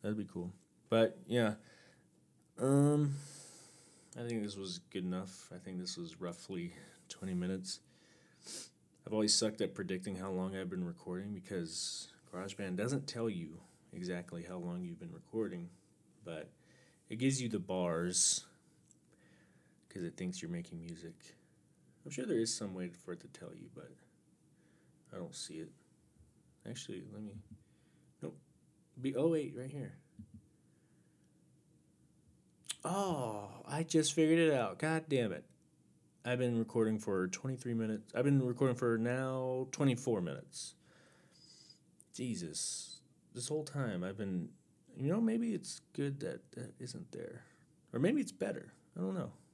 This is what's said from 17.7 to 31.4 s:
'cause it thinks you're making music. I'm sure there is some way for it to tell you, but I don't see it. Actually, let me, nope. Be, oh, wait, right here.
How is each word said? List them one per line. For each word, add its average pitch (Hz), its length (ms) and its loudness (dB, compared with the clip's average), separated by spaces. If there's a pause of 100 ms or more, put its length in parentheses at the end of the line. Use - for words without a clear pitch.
'cause 92 140 -6
it 82 120 -4
thinks 90 260 -2
you're 85 100 -4
making 85 280 -4
music. - 560 -12 (680)
I'm 143 60 -8
sure 247 140 -2
there 165 140 4
is 113 140 2
some 98 200 -4
way 92 160 -4
for - 220 -12
it 87 100 -6
to - 60 -16
tell 85 260 -12
you, 87 220 -14
but - 160 -14 (1200)
I - 40 -8
don't 90 180 -8
see - 200 -8
it. 80 160 -8 (920)
Actually, 113 460 -8
let 104 100 -10
me, 104 120 -8 (880)
nope. - 160 -8 (640)
Be, 127 140 0
oh, 143 140 6
wait, 156 280 2
right 127 120 -8
here. 131 280 -8 (3000)